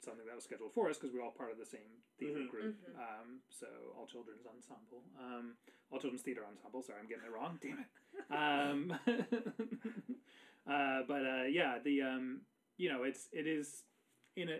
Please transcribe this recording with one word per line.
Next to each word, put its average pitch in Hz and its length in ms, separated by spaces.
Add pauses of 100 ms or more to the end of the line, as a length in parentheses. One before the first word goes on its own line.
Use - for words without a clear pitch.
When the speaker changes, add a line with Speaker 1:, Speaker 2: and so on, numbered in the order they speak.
Speaker 1:
something 113 260
that 117 80
was 113 80
scheduled 110 320
for 196 160
us 147 80
'cause 135 140
we 123 80
were 120 40
all 117 60
part 117 220
of 110 60
the 110 60
same 110 380 (160)
theater 147 220
Speaker 2:
Mm-hmm. 127 80
Speaker 1:
group. 123 280
Speaker 3:
Mm-hmm. 185 240
Speaker 1:
Um, 117 500
so 120 460
all 120 120
children's 113 380
ensemble, 120 580 (120)
um, 120 400 (360)
all 135 80
children's 127 220
theater 113 220
ensemble. 107 380
Sorry, 107 160
I'm 110 80
getting 110 180
it 117 60
wrong. 151 320
Damn 285 240
it. - 460
Um, 147 720
<laughs> - 1600
uh, 139 400
but, 139 200
uh, 131 180
yeah, 139 400
the, 143 180
um, 131 380 (360)
you 120 120
know, 127 140
it's, 131 300
it 156 140
is 151 380 (520)
in 175 120
a, 160 120